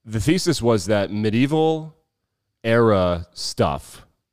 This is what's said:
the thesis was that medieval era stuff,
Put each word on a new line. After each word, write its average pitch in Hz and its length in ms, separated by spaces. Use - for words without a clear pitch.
the 110 160
thesis 165 400
was 113 260
that 101 240
medieval 147 840
era 101 680
stuff, - 720